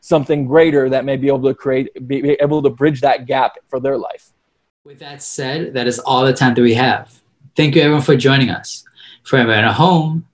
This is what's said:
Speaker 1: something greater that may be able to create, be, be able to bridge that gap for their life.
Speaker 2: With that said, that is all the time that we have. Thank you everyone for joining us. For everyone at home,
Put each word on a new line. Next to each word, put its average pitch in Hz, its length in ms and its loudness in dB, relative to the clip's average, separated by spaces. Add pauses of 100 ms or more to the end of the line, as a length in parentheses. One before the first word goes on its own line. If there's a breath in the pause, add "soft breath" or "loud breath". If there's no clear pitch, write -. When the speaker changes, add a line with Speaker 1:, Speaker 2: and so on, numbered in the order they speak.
Speaker 1:
something 147 440 -2
greater 143 440 2
that 131 160 -2
may 139 100 -2
be 131 140 -2
able 131 140 0
to 131 100 0
create, 131 340 -4 (180)
be, 135 160 -4
be 143 100 0 (100)
able 147 200 0
to 139 80 2
bridge 135 300 -2
that 127 260 0
gap 127 300 -2 (140)
for 131 100 -6
their 135 180 -2
life. - 360 -12 (500)
Speaker 2:
With 143 160 -20
that 143 240 -18
said, 147 500 -8
that 127 140 -2
is 120 100 -2
all 131 260 0
the 131 80 2
time 127 220 2
that 123 80 2
we 117 140 4
have. 123 360 -2 (440)
Thank 151 180 2
you 165 80 4
everyone 147 220 2
for 156 120 2
joining 127 360 2
us. - 320 -12 (400 loud breath)
For 135 160 0
everyone 113 240 2
at 107 100 0
home, 165 600 0